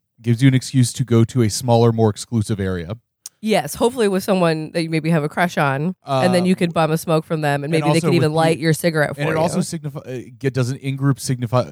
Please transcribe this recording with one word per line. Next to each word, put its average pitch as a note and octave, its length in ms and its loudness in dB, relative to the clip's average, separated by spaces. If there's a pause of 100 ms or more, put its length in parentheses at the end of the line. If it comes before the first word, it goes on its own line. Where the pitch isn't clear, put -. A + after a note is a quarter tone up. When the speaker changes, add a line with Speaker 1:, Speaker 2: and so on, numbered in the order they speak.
(200)
Speaker 1:
Gives A#2 220 -2
you C#3 60 8
an C3 60 4
excuse B2+ 400 0
to C3+ 100 -2
go A2+ 200 4
to B2 180 0
a G#2+ 80 2
smaller, A#2 420 2
more A2+ 180 2
exclusive G#2+ 480 -4
area. F#2 380 -6 (440)
Speaker 2:
Yes, F#3 340 -2
hopefully A#3 340 0
with F#3+ 160 -2
someone E3 480 0
that E3 120 -2
you D#3+ 40 -6
maybe D#3+ 220 -2
have D#3+ 120 2
a D3+ 60 -2
crush F3+ 300 -2
on, D3 360 0 (120)
and C#3 280 2
then F3+ 100 2
Speaker 1:
Uh, - 20 0
Speaker 2:
you F#3 100 2
could E3+ 160 -2
bum D#3+ 180 0
a D#3 60 0
smoke D#3+ 300 0
from D#3 160 -4
them, C#3+ 200 0
and - 20 -6
Speaker 1:
and D#3 80 -4
Speaker 2:
maybe D#3 100 2
they D3 140 0
Speaker 1:
also E3 100 0
Speaker 2:
could C#3+ 80 4
even D3+ 180 2
Speaker 1:
with D#3 40 -2
Speaker 2:
light D#3+ 200 2
Speaker 1:
the, B2+ 60 -8
Speaker 2:
your D#3+ 100 4
cigarette D3+ 420 0
for C#3+ 60 -8
Speaker 1:
and D3 80 -2
it D#3+ 60 -2
Speaker 2:
you. D#3+ 40 -2
Speaker 1:
also E3+ 220 0
signify, D3+ 380 -6
uh, - 80 -16
it B2+ 480 -6
does B2+ 160 0
an C#3 80 -6
in-group C3+ 420 0
signify, B2 520 0